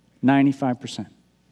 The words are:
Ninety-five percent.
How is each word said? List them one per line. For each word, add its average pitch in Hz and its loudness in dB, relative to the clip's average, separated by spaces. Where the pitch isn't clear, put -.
Ninety-five 135 2
percent. - -12